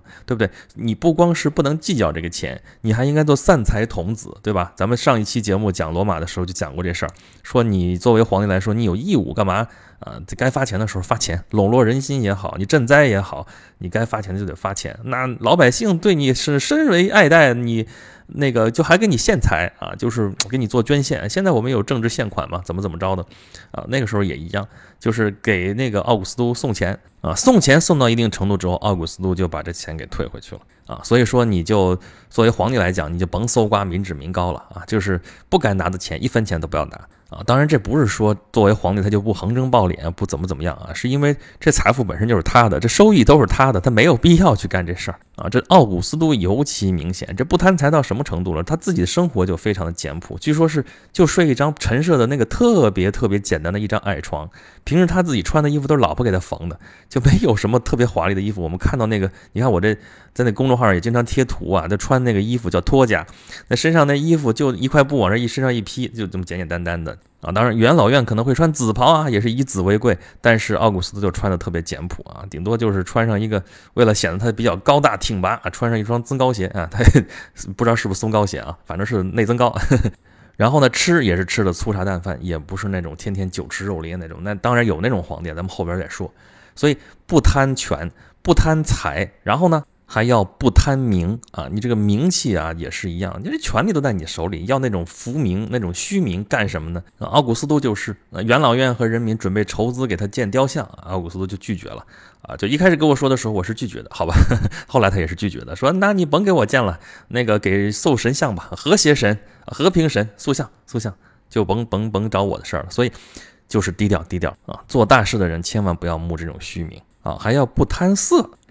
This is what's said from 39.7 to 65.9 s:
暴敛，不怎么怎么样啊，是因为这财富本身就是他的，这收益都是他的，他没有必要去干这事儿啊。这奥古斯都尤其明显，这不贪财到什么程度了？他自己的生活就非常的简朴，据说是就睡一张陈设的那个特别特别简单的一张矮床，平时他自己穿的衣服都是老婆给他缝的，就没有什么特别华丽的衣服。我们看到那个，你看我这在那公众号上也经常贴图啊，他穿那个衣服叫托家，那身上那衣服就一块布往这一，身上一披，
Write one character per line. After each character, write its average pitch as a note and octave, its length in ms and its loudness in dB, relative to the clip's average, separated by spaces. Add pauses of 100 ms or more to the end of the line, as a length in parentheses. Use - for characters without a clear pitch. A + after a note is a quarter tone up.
暴 A2 160 4
敛， E2 240 -4
不 G2 140 -6
怎 D#2+ 120 -4
么 D#2+ 80 -4
怎 F2+ 120 -6
么 D2+ 80 -6
样 D#2+ 100 -4
啊， - 180 -14
是 - 140 -6
因 C#3 140 0
为 D3 120 2 (280)
这 D#3+ 100 4
财 - 180 4
富 B2+ 140 2
本 F2+ 160 -4
身 G#2+ 80 0
就 A#2 80 2
是 E2+ 80 2
他 A#2+ 240 4
的， E2 100 0
这 A2+ 120 2
收 G#3+ 240 6
益 D3+ 100 6
都 D3 160 8
是 A#2+ 60 4
他 C3 260 2
的， G#2+ 80 0
他 - 100 0
没 A2 140 4
有 D3+ 140 6
必 E3+ 180 6
要 E3+ 180 6
去 - 140 -2
干 F#2 180 -4
这 F2 80 -4
事 - 180 -8
儿 - 80 -12 (180)
啊。 - 100 -6
这 G2+ 100 0 (120)
奥 F3 160 8
古 F2+ 160 0
斯 D#3 160 -6
都 D#3+ 160 2
尤 G2+ 280 0
其 G2+ 300 -2
明 F2 220 -2
显， - 240 -10
这 B2 80 0
不 F3+ 120 2
贪 F3+ 200 4
财 C#3+ 120 2
到 D3+ 140 4
什 - 100 -4
么 A#2 80 -2
程 F2+ 220 -4
度 F2+ 100 -2
了？ D#2 80 -2
他 C#3 140 -4
自 - 180 -2
己 - 60 0
的 F2 80 2
生 E3+ 220 0
活 G#2 160 0
就 F#2 100 -2
非 G#2+ 180 -2
常 F#2+ 120 -6
的 E2+ 80 -6
简 D#2 260 -10
朴， - 200 -12
据 D3+ 140 0
说 D#3+ 140 4
是 D3+ 160 -2 (300)
就 F3 120 4
睡 E3 220 4
一 C3+ 80 2
张 D3+ 240 0
陈 B2+ 240 0
设 E3 140 4
的 A#2 100 4
那 C#3 80 -2
个 B2 80 0
特 F#3 480 4
别 F#2+ 180 0
特 G#2 200 0
别 G2+ 100 0
简 E2 240 -4
单 E2+ 80 -4
的 G2+ 80 -4
一 G#2 80 -4
张 G#2 140 -2
矮 F#2+ 180 -6
床， D#2 300 -10 (340)
平 D#3 160 0
时 F#3 60 6
他 F3 180 2
自 E3 100 -4
己 A2+ 80 0
穿 D3+ 220 0
的 D3 60 2
衣 D3 100 0
服 C3+ 80 -4
都 D3+ 80 2
是 C#3 60 2
老 G#2+ 120 2
婆 B2 120 -2
给 G#2 80 0
他 F#2 40 2
缝 - 300 -8
的， F2 100 -10 (300)
就 C3+ 140 -4
没 C3+ 220 6
有 A#2+ 120 4
什 G#2 140 0
么 A#2+ 100 2
特 - 160 -4
别 A#2+ 100 2
华 F2 220 -2
丽 G2 80 0
的 F#2+ 60 -2
衣 G#2 100 -4
服。 F#2+ 100 -6
我 E2 60 -4
们 E2+ 100 -6
看 - 220 -2
到 A2+ 60 0
那 A2 120 0
个， F#2+ 140 -2 (220)
你 A2 80 -2
看 B2+ 100 2
我 F2+ 80 2
这 G#2 160 2 (380)
在 B2 100 0
那 A#2+ 80 2
公 C3 160 0
众 B2 100 4
号 B2 60 0
上 G#2 100 6
也 F2 60 2
经 A2+ 140 -2
常 A#2+ 100 2
贴 C3 220 0
图 - 260 -6
啊， F2 160 0
他 G2 80 -2
穿 B2+ 300 0
那 A#2 80 2
个 G2 80 2
衣 A#2 160 -2
服 A2 120 -6
叫 F2 120 0
托 C3+ 260 4
家， F2+ 180 0 (440)
那 B2 80 0
身 E3 160 2
上 D#3+ 120 6
那 C#3+ 100 2
衣 D#3+ 200 2
服 C#3 160 2
就 C3 220 0
一 A#2+ 160 -2
块 D3 120 4
布 C#3 160 0
往 F#2+ 140 2
这 A2 60 2
一， A#2+ 100 0
身 C3 140 -6
上 C3 120 0
一 A#2 80 -4
披， B2 280 -6